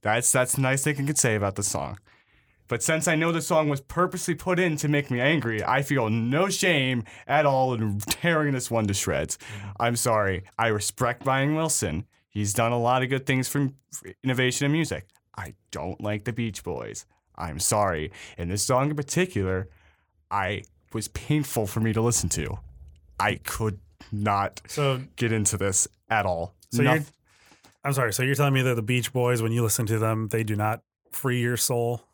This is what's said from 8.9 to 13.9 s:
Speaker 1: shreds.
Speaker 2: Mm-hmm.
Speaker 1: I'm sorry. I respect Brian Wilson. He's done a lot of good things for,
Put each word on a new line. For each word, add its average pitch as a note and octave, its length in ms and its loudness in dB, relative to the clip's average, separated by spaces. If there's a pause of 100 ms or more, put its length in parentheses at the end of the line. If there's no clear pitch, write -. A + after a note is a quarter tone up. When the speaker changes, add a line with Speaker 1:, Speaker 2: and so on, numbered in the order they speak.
Speaker 1:
shreds. D#2 420 -2
Speaker 2:
Mm-hmm. G2+ 320 -14 (120)
Speaker 1:
I'm A#2+ 160 2
sorry. G2+ 480 2 (140)
I A2+ 100 4
respect A#2+ 560 0
Brian C3+ 300 2
Wilson. D3+ 520 -2 (240)
He's G#2 240 -2
done A#2 180 2
a A#2+ 60 0
lot B2 240 2
of C3 80 -2
good C3+ 160 -2
things C3 220 0
for, C#3+ 200 0 (240)